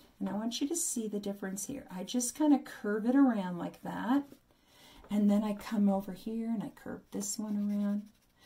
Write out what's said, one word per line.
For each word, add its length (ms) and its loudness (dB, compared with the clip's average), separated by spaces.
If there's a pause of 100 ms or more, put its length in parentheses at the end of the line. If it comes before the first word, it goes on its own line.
(200)
And 100 -2
I 40 -4
want 280 -4
you 60 0
to 80 -4
see 320 -2
the 120 -4
difference 460 -6
here. 240 -10
I 140 -8
just 340 -4
kind 160 6
of 120 4
curve 400 -4
it 100 4
around 420 4
like 260 -8
that. 400 0 (840)
And 220 4
then 120 4
I 100 -2
come 360 2
over 240 0
here 340 -6
and 140 -2
I 80 -6
curve 320 -12 (100)
this 280 -6
one 180 -4
around. 460 0 (420)